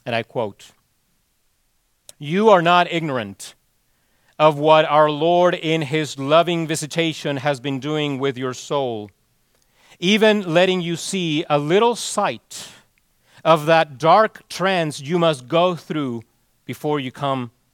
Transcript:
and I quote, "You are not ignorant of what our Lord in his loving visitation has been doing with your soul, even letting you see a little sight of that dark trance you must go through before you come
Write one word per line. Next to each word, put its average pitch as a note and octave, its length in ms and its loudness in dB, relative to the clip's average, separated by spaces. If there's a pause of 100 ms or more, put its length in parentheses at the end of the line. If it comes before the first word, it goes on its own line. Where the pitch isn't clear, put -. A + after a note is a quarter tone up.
and A#2+ 80 -4
I A#2 80 -2
quote, - 460 -8 (1500)
"You F#3 300 0
are F#3 140 8
not F3 280 2
ignorant C3 640 -6 (840)
of D3+ 200 4
what D#3 280 6
our D3+ 240 4
Lord F3 440 2
in D#3+ 280 -2
his C#3+ 360 -4
loving E3 480 2
visitation D#3 720 -4
has C3+ 240 -2
been C3+ 180 -6
doing D3 400 -4
with C3+ 180 -4
your B2+ 180 -6
soul, A#2+ 560 -6 (920)
even G#3 520 2
letting F#3 280 2
you E3+ 160 -4
see E3 520 -4
a D3 80 2
little G3 380 0
sight - 760 -8 (760)
of D#3 220 4
that D#3+ 300 2
dark F3+ 520 2
trance E3+ 520 -2
you E3 200 -4
must D3 260 0
go E3+ 300 0
through C3+ 440 -8 (440)
before D3 340 -6
you B2+ 140 -8
come C3 400 -6 (220)